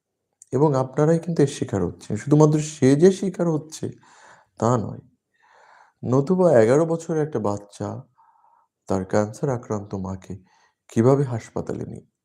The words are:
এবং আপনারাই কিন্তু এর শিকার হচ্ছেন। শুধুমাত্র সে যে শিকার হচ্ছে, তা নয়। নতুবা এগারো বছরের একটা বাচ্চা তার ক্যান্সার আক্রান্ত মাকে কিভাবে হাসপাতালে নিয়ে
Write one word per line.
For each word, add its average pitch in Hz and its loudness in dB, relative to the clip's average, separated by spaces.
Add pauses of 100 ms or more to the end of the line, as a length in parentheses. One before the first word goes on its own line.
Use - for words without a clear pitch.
(520)
এবং 139 2
আপনারাই 151 0
কিন্তু 165 -2
এর 139 4
শিকার - -4
হচ্ছেন। 104 -8
শুধুমাত্র 151 4
সে 139 2
যে 180 6
শিকার 190 -4
হচ্ছে, - -8 (680)
তা 120 0
নয়। 107 -8 (1080)
নতুবা 143 4
এগারো 131 4
বছরের 160 -4
একটা 131 -6
বাচ্চা 104 -6 (840)
তার 95 -4
ক্যান্সার 107 -4
আক্রান্ত 104 -8
মাকে 95 -12 (440)
কিভাবে 135 2
হাসপাতালে - -8
নিয়ে - -18 (200)